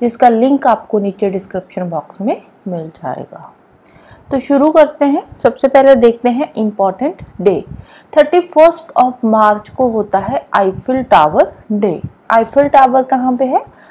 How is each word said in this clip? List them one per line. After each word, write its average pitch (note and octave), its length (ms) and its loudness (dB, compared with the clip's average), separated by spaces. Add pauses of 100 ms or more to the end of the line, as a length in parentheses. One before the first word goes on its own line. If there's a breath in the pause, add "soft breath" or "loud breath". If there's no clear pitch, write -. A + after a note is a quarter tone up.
जिसका A#3+ 280 2
link C4 380 0
आपको A3 320 -2
नीचे G3+ 320 -4
description F#3 600 -10
box D#3+ 300 -10
में C4 200 -4 (280)
मिल E3 280 -8
जाएगा। - 560 -14 (760 soft breath)
तो C4+ 80 -2
शुरू C#4 320 0
करते D4+ 340 2
हैं। C#4+ 180 -2 (160)
सबसे A#3 300 -2
पहले C4+ 260 6
देखते A#3 340 2
हैं A#3+ 280 -4
important G#3+ 640 -4 (180)
day। F3+ 200 0 (560 loud breath)
थर्टी D#4 240 2
फर्स्ट D#4+ 520 0 (100)
of B3+ 220 -4
March G#3+ 440 0
को B3+ 200 -2
होता G#3 300 -4
है G#3+ 260 -4 (100)
Eiffel G3+ 480 -2
Tower F3 500 2 (200)
Day। G3+ 280 -2 (300)
Eiffel A3+ 380 2
Tower C4 340 4
कहाँ B3+ 340 -2
पे C4 80 -2
है? C#4 160 -2 (300 soft breath)